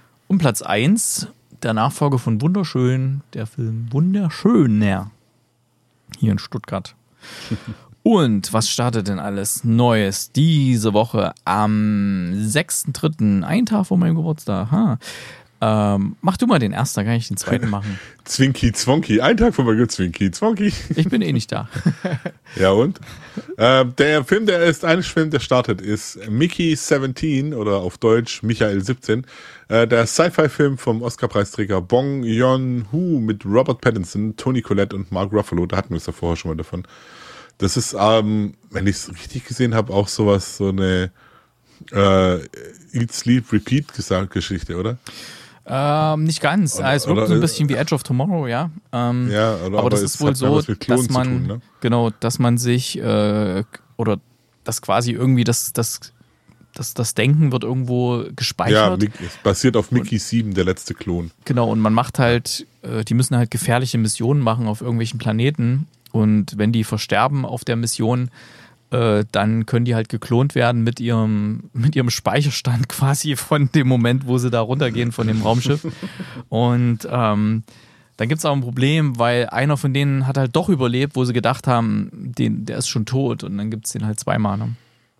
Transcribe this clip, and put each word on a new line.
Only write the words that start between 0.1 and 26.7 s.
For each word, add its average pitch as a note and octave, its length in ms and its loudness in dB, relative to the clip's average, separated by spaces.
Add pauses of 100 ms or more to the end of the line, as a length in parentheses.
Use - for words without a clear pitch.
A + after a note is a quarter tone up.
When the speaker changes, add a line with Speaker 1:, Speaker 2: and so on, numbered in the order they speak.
Speaker 1:
Und F#3+ 120 2
Platz C3+ 220 2
eins, D3+ 680 0 (360)
der A2+ 100 -2
Nachfolger C3 460 0
von A2+ 220 -2
Wunderschön, C3+ 800 0 (120)
der A2+ 140 -6
Film A2+ 440 -6
Wunderschöner C#3+ 1160 2 (1120)
hier G#2+ 140 2
in G2 60 -2
Stuttgart. - 560 -10 (540)
<laughs> - 540 -12
Und C#3 480 4
was A2+ 180 0
startet A#2 380 -2
denn G2 120 -4
alles G2 440 -6
Neues A2+ 720 2
diese C3 600 2
Woche G#2 400 2 (120)
am G2+ 880 0
sechsten A2 560 -2
dritten, G#2+ 540 0
ein A3 200 0
Tag G#3 220 0
vor F#3+ 100 2
meinem E3+ 180 2
Geburtstag? C#3+ 560 -4
Ha. D#3+ 260 2 (600)
Ähm, G#2 600 2
mach F#3 160 0
du A#3+ 80 0
mal G#3+ 140 4
den G#2 120 0
ersten, - 280 -4
dann G2+ 80 -2
kann A#2 80 0
ich A#2 140 -4
den F#2+ 80 -6
zweiten F#2+ 320 -2
machen. G2+ 280 -6 (140)
Speaker 2:
<laughs> - 140 -20
Zwinki C3 480 0
Zwonki. B2 480 2
Ein C#3 160 4
Tag A#3 180 2
vorbei, A#2 320 2
Zwinki F#2 420 -2
Zwonki. G#3 420 0 (240)
Speaker 1:
Ich D#3+ 140 2
bin A3+ 140 0
eh D3+ 100 0
nicht A#2 180 -2
da. - 220 -6
Speaker 2:
<laughs> - 60 -8 (760)
Ja, F#2+ 160 4
und? A#2 280 2 (580)
Ähm, B2+ 400 4
der D3 260 4
Film, G#3 220 0
der F3 180 4
ist E3+ 220 2
ein E3+ 180 2
Film, D#3+ 280 0
der C#3 100 0
startet, A#2+ 400 0
ist G#2 480 -6
Mickey D#3+ 460 0